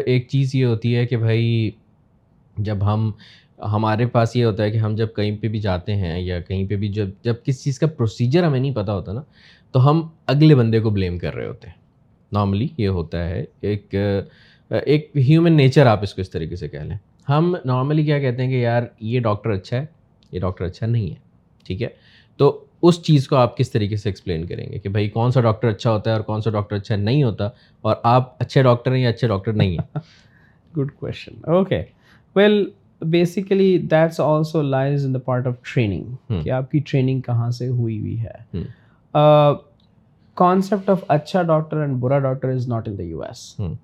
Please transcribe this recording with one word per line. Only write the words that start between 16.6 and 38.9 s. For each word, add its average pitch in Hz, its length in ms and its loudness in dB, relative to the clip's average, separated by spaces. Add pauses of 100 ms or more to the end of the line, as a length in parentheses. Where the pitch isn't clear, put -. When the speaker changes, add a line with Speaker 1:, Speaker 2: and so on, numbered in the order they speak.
Speaker 1:
کہہ 71 100 -12
لیں۔ 78 180 -8 (320)
ہم 170 280 2 (140)
normally 143 340 0
کیا 147 140 0
کہتے 127 240 -2
ہیں 127 80 0
کہ 131 60 0
یار 120 260 2 (180)
یہ 113 200 -2
ڈاکٹر 110 300 -2
اچھا 98 260 -4
ہے، 151 100 -4 (460)
یہ 90 80 -6
ڈاکٹر 92 240 -4
اچھا 87 220 -6
نہیں 113 240 -2
ہے، 80 40 -10 (520)
ٹھیک 92 160 -6
ہے؟ - 60 -4 (480)
تو - 280 2 (180)
اس 170 200 4
چیز 139 260 2
کو 147 80 2
آپ 123 200 2
کس 127 140 -2
طریقے 107 260 -2
سے 104 120 -6
ایکسپلین 85 380 -6
کریں - 260 -10
گے - 60 -10
کہ 101 100 -10
بھائی 104 200 -2
کون 117 220 0
سا 123 100 2
ڈاکٹر 117 280 2
اچھا 113 240 0
ہوتا 107 180 -2
ہے 110 60 0
اور 107 80 -4
کون 107 160 -6
سا 110 100 -2
ڈاکٹر 104 260 -2
اچھا 101 200 -4
نہیں 117 260 0
ہوتا، 104 260 -2 (320)
اور 110 220 0
آپ 123 360 2
اچھے 131 240 2
ڈاکٹر 127 320 2
ہیں 127 80 0
یا 123 60 2
اچھے 113 200 0
ڈاکٹر 101 240 -2
نہیں 101 180 2
ہیں؟ - 280 -6
Speaker 2:
<laughs> - 280 -16 (520)
Good 139 100 -2 (160)
question. - 560 -4
Okay. 135 220 0 (560)
Well, 208 260 4 (440)
basically, 190 680 2 (180)
that's 160 360 2
also 156 360 0
lies 139 320 0
in 139 100 -2
the 131 120 -2 (100)
part 123 100 0
of 123 120 -2
training، 117 600 -4 (160)
Speaker 1:
ہوں۔ 147 120 -2
Speaker 2:
کہ 147 80 -4
آپ 131 200 -4
کی 151 80 0
ٹریننگ 131 420 0
کہاں 120 300 -2
سے 123 180 -6
ہوئی 117 320 -2
ہوئی 101 200 -6
ہے۔ - 380 -12
Speaker 1:
ہوں۔ 82 60 -6 (480)